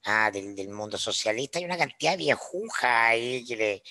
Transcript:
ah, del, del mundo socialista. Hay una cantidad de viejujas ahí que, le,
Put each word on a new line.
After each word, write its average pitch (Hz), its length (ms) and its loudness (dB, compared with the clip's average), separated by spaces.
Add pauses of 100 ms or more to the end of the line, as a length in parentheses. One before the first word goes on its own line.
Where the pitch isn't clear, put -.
ah, 107 260 4
del, 98 240 -6
del 98 140 -8
mundo 104 300 -6
socialista. 110 600 -2
Hay 180 60 -4
una 175 140 -4
cantidad 156 320 0
de 190 80 2
viejujas 151 720 0
ahí 117 560 4
que, 120 100 -6
le, 107 340 0